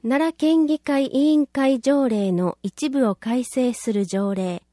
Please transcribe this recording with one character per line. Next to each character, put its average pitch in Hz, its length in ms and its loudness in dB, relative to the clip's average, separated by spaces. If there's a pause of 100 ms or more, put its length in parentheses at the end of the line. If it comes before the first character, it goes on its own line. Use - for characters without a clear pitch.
奈 285 300 0
良 - 20 -14
県 311 320 2
議 302 140 0
会 277 260 -2
委 294 280 2
員 302 120 4
会 269 340 0
条 269 300 2
例 202 220 0
の 180 320 0
一 277 260 -6
部 269 180 2
を 196 60 0
改 240 300 -4
正 247 300 -2
す 226 200 -6
る 202 140 -2
条 196 260 -2
例。 185 400 -6